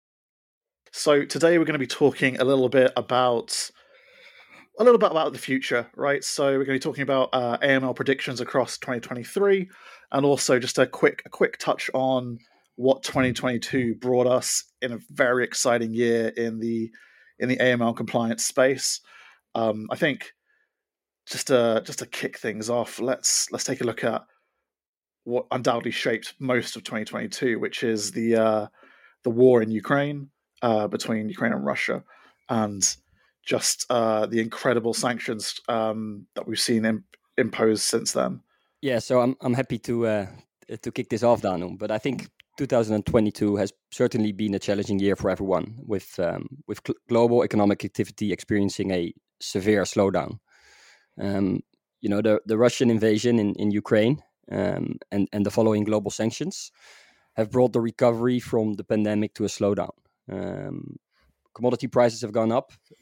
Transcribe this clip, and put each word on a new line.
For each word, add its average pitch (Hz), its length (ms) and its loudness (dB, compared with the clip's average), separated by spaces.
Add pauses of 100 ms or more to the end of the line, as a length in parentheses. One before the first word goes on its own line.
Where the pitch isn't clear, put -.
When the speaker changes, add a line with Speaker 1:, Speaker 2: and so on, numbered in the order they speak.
(920)
Speaker 1:
So 147 340 2
today 165 320 4
we're 160 80 4
gonna 151 120 -2
be 127 100 -4
talking 131 520 2
a 127 60 2
little 131 240 4
bit 127 260 4
about, 123 760 0 (1120)
a 220 40 2
little 240 160 10
bit 185 120 4
about 156 220 0
the 127 60 -12
future, 131 560 -2
right? 143 280 -2
So 139 340 0
we're 135 80 0
gonna 135 120 0
be - 20 -8
talking 143 240 -6
about, 131 300 2
uh, 123 280 0
A 143 60 4
M 135 180 4
L 123 80 -2
predictions 123 480 -2
across - 360 -2
twenty 123 240 -6
twenty-three, 190 680 0 (420)
and 139 140 2
also 139 340 4
just 123 180 -4
a 127 100 4
quick, - 380 0
a - 40 -20
quick - 280 0
touch - 360 -4
on 127 460 0 (380)
what 131 260 2
twenty 131 300 0
twenty-two 120 600 -2
brought 123 320 2
us - 360 0 (180)
in 123 120 -4
a 107 60 -8 (100)
very 127 340 2
exciting 117 500 0
year 117 360 2
in 113 300 -4
the, 113 320 -4 (480)
in 123 100 0
the 127 80 0
A 123 160 4
M 120 80 0
L 117 120 2
compliance 113 520 -2
space. - 560 0 (520)
Um, 110 380 -2
I 117 60 -4
think 143 340 -2 (960)
just - 220 -8
to, 117 380 4
just - 140 -12
to 123 60 -8
kick - 320 -8
things 110 320 -6
off, 120 300 -4
let's, - 520 -2
let's - 140 -6
take 135 160 -4
a - 40 -2
look 113 200 -4
at 117 180 -2 (1040)
what 120 260 -2
undoubtedly 123 400 -2
shaped - 480 -4
most 127 380 -2
of - 80 -14
twenty 107 180 -6
twenty-two, 117 560 -4
which - 240 -6
is 107 280 -2
the, 113 260 0
uh, 107 300 2 (560)
the 123 60 -2
war 120 320 8
in 110 100 -2
Ukraine, 143 580 -2 (320)
uh, 110 260 2
between 110 400 -4
Ukraine - 260 -2
and 67 120 -4
Russia, - 380 -4 (460)
and 104 460 -2 (500)
just, - 440 -2
uh, 113 360 2
the 113 140 0
incredible 113 540 0
sanctions, 117 680 -4 (100)
um, 110 560 -4 (100)
that - 120 -10
we've 110 120 -4
seen 113 260 0
im-, 110 200 -2 (320)
imposed 110 460 2
since 113 300 -2
then. 123 280 -2 (400)
Speaker 2:
Yeah, 127 180 0
so 127 200 2
I'm, 127 220 2
I'm 127 120 0
happy 127 260 -2
to, 117 280 -2
uh, 104 200 -2 (540)
to 120 100 -10
kick - 180 -8
this 113 120 -4
off, 117 200 4
Danu, 92 360 -4
but 107 140 -6
I 110 60 -2
think 120 320 -6 (280)
two 143 80 -4
thousand 113 300 2
and 104 100 0
twenty-two 104 520 2
has 101 160 -2 (180)
certainly 110 400 0
been 98 240 -2
a 95 40 -2
challenging 101 380 -2
year 98 180 2
for 101 140 -2
everyone, 95 460 -2 (100)
with, 98 340 -6
um, 87 280 -4 (200)
with - 160 -10
gl-, - 120 -4 (140)
global 120 340 4
economic 101 400 2
activity 104 480 -4
experiencing 98 600 -2
a 85 220 -2 (260)
severe 101 440 0
slowdown. 98 560 0 (800)
Um, 98 400 0 (420)
you 107 80 -2
know, 101 120 0
the, 107 240 2
the 107 120 0
Russian 120 320 4
invasion 110 480 4
in, 104 180 2
in 104 160 0
Ukraine, 110 520 2 (280)
um, 95 460 -4 (140)
and, 101 200 0
and 101 140 0
the 101 60 -2
following 110 320 2
global 104 260 0
sanctions - 600 -6 (640)
have 110 180 -2
brought 123 220 4
the 117 80 0
recovery 120 580 2
from 107 340 -2
the 101 100 -8
pandemic 107 520 0
to 107 100 -2
a 95 40 -2
slowdown. 101 420 -2 (380)
Um, 95 680 -10 (560)
commodity 123 340 -2
prices 120 340 2
have 104 120 -8
gone 113 180 2
up. 131 220 -2 (280)